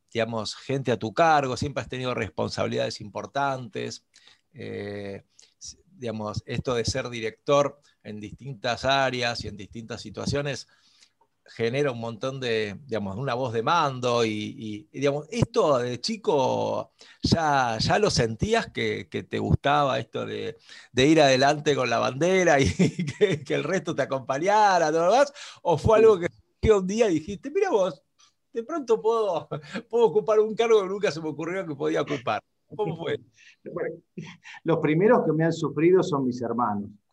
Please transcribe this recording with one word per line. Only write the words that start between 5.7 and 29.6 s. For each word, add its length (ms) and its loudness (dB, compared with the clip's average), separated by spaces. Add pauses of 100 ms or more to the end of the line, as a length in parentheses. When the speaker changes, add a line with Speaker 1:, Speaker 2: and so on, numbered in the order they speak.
Speaker 1:
digamos, 520 -8
esto 300 -4
de 100 -2
ser 240 -6
director 720 -2 (220)
en 180 -14
distintas 640 -8
áreas 600 -2
y 40 -10
en 80 -12
distintas 460 -14
situaciones 680 -6 (760)
genera 460 -2
un 80 -10
montón 400 -8
de, 460 -2
digamos, 300 -4
una 180 -4
voz 180 -4
de 100 -2
mando 640 0
y, 60 0
y, 640 -8
y, 80 -14
digamos, 300 -2
¿esto 480 0
de 220 -6
chico 920 -2 (300)
ya, 560 2
ya 200 2
lo 120 2
sentías 600 0
que, 400 -4
que 120 -6
te 160 -6
gustaba 600 2
esto 260 -8
de, 320 -8 (360)
de 140 4
ir 140 8
adelante 540 4
con 160 0
la 80 0
bandera 640 4
y 60 4
<laughs> 520 0
que, 260 2
que 100 -4
el 100 -2
resto 300 -4
te 80 0
acompañara, 880 2
todo 160 2
lo 60 4
demás? 200 4 (300)
¿O 140 2
fue 220 4
algo 200 8
que 100 -2
surgió 520 2
un 60 -2
día 240 4
y 40 2
dijiste, 360 -4
"Mira 200 2
vos, 320 2 (500)
de 120 -6
pronto 360 0
puedo, 480 0 (400)